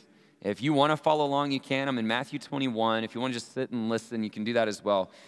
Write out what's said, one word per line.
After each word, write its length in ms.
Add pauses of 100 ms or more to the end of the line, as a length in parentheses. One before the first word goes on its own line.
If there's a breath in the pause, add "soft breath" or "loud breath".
(400 soft breath)
If 220
you 100
wanna 240
follow 300
along, 260
you 80
can. 260
I'm 120
in 80
Matthew 320
twenty-one. 640
If 100
you 60
wanna 140
just 180
sit 180
and 200
listen, 340
you 60
can 120
do 120
that 140
as 140
well. 280 (180 loud breath)